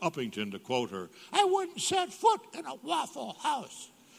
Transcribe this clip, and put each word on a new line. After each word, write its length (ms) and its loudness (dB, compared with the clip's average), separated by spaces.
Uppington, 500 -2
to 60 -8
quote 320 0
her, 180 -6
I 120 4
wouldn't 360 2
set 320 2
foot 280 4
in 80 -10
a 180 -8
Waffle 580 -2
House. 500 -2